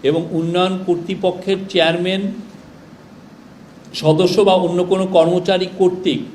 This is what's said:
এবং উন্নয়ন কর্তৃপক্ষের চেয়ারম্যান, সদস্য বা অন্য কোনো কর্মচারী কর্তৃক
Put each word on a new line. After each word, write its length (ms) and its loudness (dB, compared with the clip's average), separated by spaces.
এবং 280 0
উন্নয়ন 540 -2
কর্তৃপক্ষের 720 -2
চেয়ারম্যান, 600 0
সদস্য 480 2
বা 120 4
অন্য 300 0
কোনো 220 0
কর্মচারী 640 2
কর্তৃক 420 0